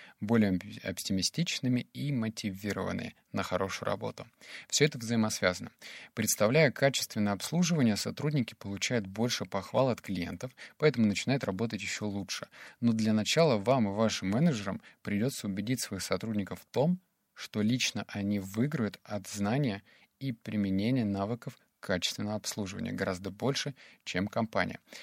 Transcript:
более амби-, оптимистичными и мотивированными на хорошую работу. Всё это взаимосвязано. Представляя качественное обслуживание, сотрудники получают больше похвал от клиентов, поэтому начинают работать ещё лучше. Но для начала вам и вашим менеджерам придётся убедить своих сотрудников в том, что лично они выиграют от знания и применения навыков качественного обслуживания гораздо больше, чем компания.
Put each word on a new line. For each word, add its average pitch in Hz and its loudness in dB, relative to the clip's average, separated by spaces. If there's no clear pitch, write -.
более 107 4
амби-, 101 -2
оптимистичными 120 0
и 135 -4
мотивированными 98 -4
на 104 0
хорошую 95 -2
работу. 107 -4
Всё - 4
это - -2
взаимосвязано. 107 0
Представляя 127 4
качественное 110 0
обслуживание, 151 2
сотрудники 143 -2
получают 101 -2
больше 107 -2
похвал 120 0
от 110 -2
клиентов, 90 -6
поэтому 131 4
начинают - 0
работать 104 -2
ещё 101 -6
лучше. 98 -6
Но 117 4
для 110 2
начала 113 4
вам 110 4
и 98 0
вашим 107 2
менеджерам 107 2
придётся 101 -2
убедить 101 -2
своих 92 -6
сотрудников 101 -2
в - -20
том, 175 2
что - -4
лично 110 0
они 101 -2
выиграют 110 -2
от 104 -8
знания 104 0
и 135 -4
применения 107 0
навыков 101 -2
качественного 104 -2
обслуживания 98 -6
гораздо 95 -4
больше, 120 -2
чем 98 -2
компания. 110 -2